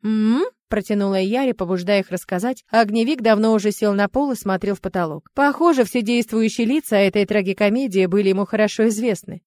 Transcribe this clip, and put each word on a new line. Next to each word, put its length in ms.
"М?", 400
протянула 460
Яри, 320
побуждая 480
их 100
рассказать, 580
а 120
огневик 420
давно 300
уже 180
сел 220
на 160
пол 240
и 40
смотрел 380
в 60
потолок. 520
Похоже, 520
все 180
действующие 640
лица 300
этой 300
трагикомедии 800
были 240
ему 140
хорошо 440
известны. 580